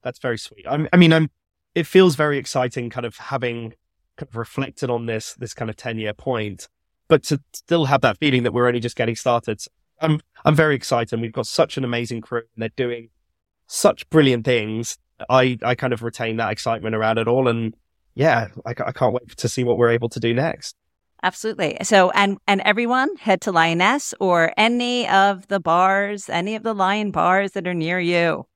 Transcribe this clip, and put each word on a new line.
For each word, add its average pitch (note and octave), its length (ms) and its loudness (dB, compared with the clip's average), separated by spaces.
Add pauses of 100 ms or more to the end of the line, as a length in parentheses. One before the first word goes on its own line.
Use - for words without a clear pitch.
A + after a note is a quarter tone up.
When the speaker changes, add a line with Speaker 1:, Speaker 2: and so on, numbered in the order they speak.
Speaker 1:
That's B2 160 -10
very A#2+ 200 -4
sweet. - 280 -16
I'm, D3 280 -2
I - 20 8
mean, E3+ 160 8
I'm, D#3+ 180 2 (440)
it E3+ 120 -2
feels F#3 300 6
very D3 220 0
exciting B2+ 500 -4
kind A#2+ 160 -8
of A2+ 140 -10
having A#2 560 -6 (420)
kind - 140 -14
of - 60 -12
reflected B2+ 520 -6
on A#2 160 -2
this, A2 300 -6
this - 180 -12
kind A2+ 160 -8
of A2 80 -10
ten-year A2 380 -6
point, A2 540 -6 (380)
but D#3 180 6
to C#3+ 140 -2 (140)
still E3 320 -2
have C3+ 160 2
that A2+ 160 2
feeling C3 280 2
that A#2+ 100 -2
we're B2 120 2
only B2 140 0
just A#2 160 -8
getting A#2 180 -2
started. A#2 480 -2 (380)
I'm, D#3 200 0 (260)
I'm D#3 100 4
very D3+ 180 4
excited. A#2+ 460 -2
We've A#2 120 -6
got A#2+ 140 -6
such - 300 0
an C3 80 -4
amazing A#2+ 380 -4
crew, A#2 220 -8 (100)
and A2+ 80 -8
they're A2 140 -6
doing A#2+ 340 -6 (560)
such - 420 0
brilliant C3 380 4
things. A2+ 500 -2 (340)
I, B2+ 320 4
I A#2+ 140 0
kind B2+ 160 -2
of A2+ 100 -6
retain A2+ 360 -6
that A2 120 -2
excitement A2 460 -4
around A2 220 0
it A2+ 100 -2
all. B2+ 180 2
And A2+ 300 -2 (400)
yeah, A#2+ 320 2 (180)
I, A#2 40 -8
I B2 200 -4
can't B2 240 0
wait - 220 -8
to - 120 -4
see - 140 -2
what A#2+ 160 2
we're A#2 120 6
able A#2 180 0
to A#2 100 -8
do A#2 160 0
next. - 400 -4 (480)
Speaker 2:
Absolutely. F#3+ 640 -4
So, F#3+ 260 4
and, G3+ 280 0 (100)
and G3 140 2
everyone, B3 540 0
head G3+ 260 0
to G3+ 100 -4
Lioness F3 680 2
or F3 380 2
any A#3+ 520 0
of G3 380 2
the G3 140 -2
bars, F#3+ 680 0
any F#3+ 280 -4
of G#3+ 80 -10
the A3+ 100 -2
Lion G3+ 380 0
bars F#3 400 2
that F3+ 160 -6
are F3+ 60 -4
near E3+ 260 -2
you. E3+ 560 0